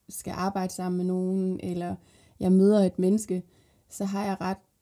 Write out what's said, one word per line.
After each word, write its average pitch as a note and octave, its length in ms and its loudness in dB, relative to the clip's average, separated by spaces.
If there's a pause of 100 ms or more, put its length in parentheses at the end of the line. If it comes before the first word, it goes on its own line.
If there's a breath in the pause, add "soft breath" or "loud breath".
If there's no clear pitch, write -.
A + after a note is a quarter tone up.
skal - 280 -12
arbejde F#3 360 -4
sammen F3+ 240 -4
med F3+ 80 -2
nogen, F#3 580 -2
eller F3 320 -6 (440 soft breath)
jeg F#3 120 2
møder G3 280 8
et F#3 200 2
menneske, F#3 440 0 (460 soft breath)
så - 160 -8
har G3 200 -4
jeg F#3+ 160 -4
ret F#3 160 -4 (240)